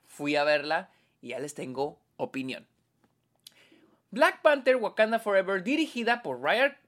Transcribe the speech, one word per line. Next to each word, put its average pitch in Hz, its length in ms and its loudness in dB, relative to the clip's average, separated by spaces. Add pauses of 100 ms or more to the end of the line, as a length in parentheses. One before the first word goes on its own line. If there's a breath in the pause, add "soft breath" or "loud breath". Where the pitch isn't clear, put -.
fui 147 300 -4
a 143 80 2
verla 151 480 0 (280 soft breath)
y 123 100 -14
ya 123 100 -8
les 147 140 -10
tengo 131 440 -6 (200)
opinión. 131 500 -8 (1400 soft breath)
Black 311 300 2
Panther, 285 340 4
Wakanda 220 420 0
Forever, 190 460 0
dirigida 240 580 -2
por 127 180 -6
Ryan, 220 360 0 (120)